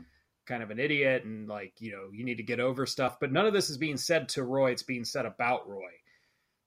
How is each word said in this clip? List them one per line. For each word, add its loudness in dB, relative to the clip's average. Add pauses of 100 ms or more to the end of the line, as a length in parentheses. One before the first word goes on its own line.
(460)
kind -4
of -8
an -4
idiot 4
and, -8
like, -8
you -8
know, -12
you -8
need -4
to -6
get -2
over 2
stuff. 0
But 0
none 6
of 4
this 2
is -6
being -2
said 2
to -2
Roy. 4
It's -4
being -4
said -2
about 0
Roy. -10 (760)